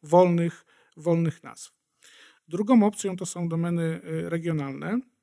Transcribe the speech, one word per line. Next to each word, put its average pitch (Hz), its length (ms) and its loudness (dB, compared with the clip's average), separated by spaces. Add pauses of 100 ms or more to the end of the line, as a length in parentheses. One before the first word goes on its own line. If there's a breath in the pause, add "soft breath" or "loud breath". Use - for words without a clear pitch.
wolnych, 170 600 4 (320 soft breath)
wolnych 165 460 -2
nazw. - 300 -18 (760 soft breath)
Drugą 208 340 4
opcją 202 340 0
to 180 100 -8
są 170 220 -6
domeny, 165 560 -2
y, 165 260 -6
regionalne. 160 720 -4 (220)